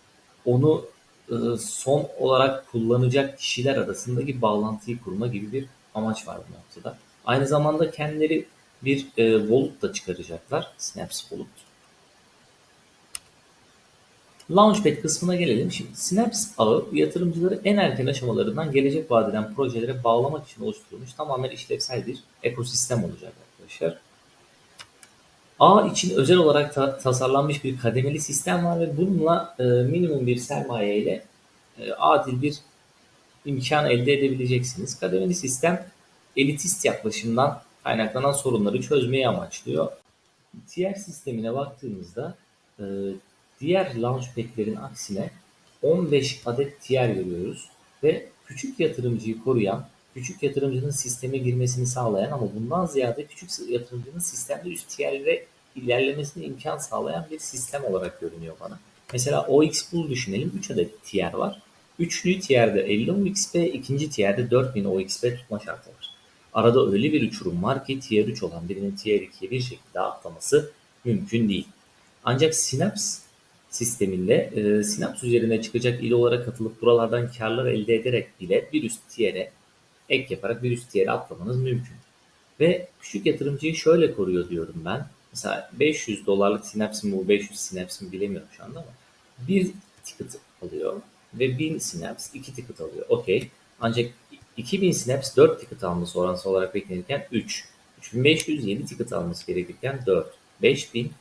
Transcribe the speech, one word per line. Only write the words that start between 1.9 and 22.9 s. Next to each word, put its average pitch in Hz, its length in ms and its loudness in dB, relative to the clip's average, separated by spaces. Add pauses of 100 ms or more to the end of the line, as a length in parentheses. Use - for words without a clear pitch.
olarak 131 520 2
kullanacak 123 680 2
kişiler 123 360 0
arasındaki 123 680 -4
bağlantıyı 107 600 0
kurma 101 260 -4
gibi 104 240 -6
bir 135 140 -6 (280)
amaç 110 340 -4
var 87 100 -10 (120)
bu 87 80 -18
noktada. - 400 -16 (280)
Aynı 135 220 2
zamanda 151 440 2
kendileri 151 540 0 (360)
bir, 139 260 0 (100)
e, 113 220 6
wallet 123 420 2
da 98 120 -2
çıkaracaklar. 90 840 -8
Synapse - 440 -10
Wallet. - 260 -12 (3000)
Launchpad 190 500 6
kısmına 175 340 0
gelelim. 170 360 2
Şimdi - 240 -10
Synapse - 640 0
ağı 113 360 4
yatırımcıları 170 680 2
en 208 140 4
erken 131 280 2
aşamalarından 127 640 0
gelecek 139 400 2
vadeden 107 440 2
projelere 123 480 -2
bağlamak 131 460 2
için - 140 -14
oluşturulmuş 107 500 -10
tamamen 135 360 -4
işlevsel 117 580 -6
bir 135 120 -8 (240)
ekosistem 120 600 -2